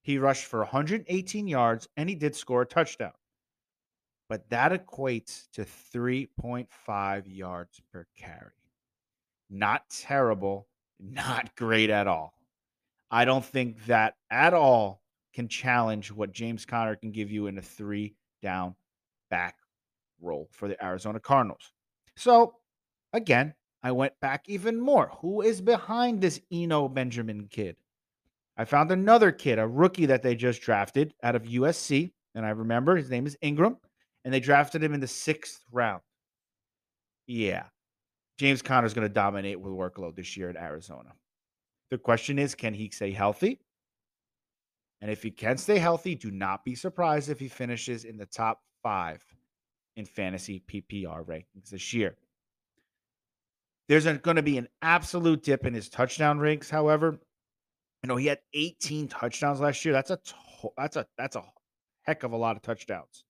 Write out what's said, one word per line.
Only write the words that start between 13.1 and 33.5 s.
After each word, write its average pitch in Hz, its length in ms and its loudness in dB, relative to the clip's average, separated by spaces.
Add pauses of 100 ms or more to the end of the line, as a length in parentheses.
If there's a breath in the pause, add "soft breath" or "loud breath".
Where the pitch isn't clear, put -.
I 120 160 6
don't 131 180 2
think 120 400 -4
that 110 300 4 (160)
at 147 240 6
all 120 480 4 (320)
can 120 120 -6
challenge 113 640 0
what 101 220 -6
James 113 320 -8
Conner 113 320 -4
can 107 160 -12
give 104 180 -6
you 104 180 -4
in 98 100 -8
a 92 40 -14
three 104 520 -8 (260)
down 92 340 -4 (540)
back 87 280 -4 (680)
role 80 300 -8
for - 160 -10
the 101 140 -8
Arizona 98 380 -6
Cardinals. 127 540 0 (420)
So, 233 380 8 (580)
again, 151 400 2 (300)
I 127 100 -2
went 131 280 -2
back 139 280 -4
even 208 320 -4
more. 254 400 4
Who 196 220 -2
is 214 180 2
behind 226 640 2
this 175 180 0 (100)
Eno 165 380 2
Benjamin 117 640 -4
kid? 92 260 -6 (800)
I 117 80 -4
found 147 260 4
another 196 420 8
kid, 117 260 0
a 110 100 2
rookie 165 380 4
that 127 160 6
they 127 120 2
just 117 280 -2
drafted 123 500 2 (100)
out 120 140 2
of 113 100 -2
U 123 200 2
S 165 100 2
C, 147 380 0 (200)
and 110 120 -4
I 107 40 -2
remember 117 460 2
his 139 140 -2
name 127 160 -2
is 143 160 -8
Ingram, 156 340 2 (480)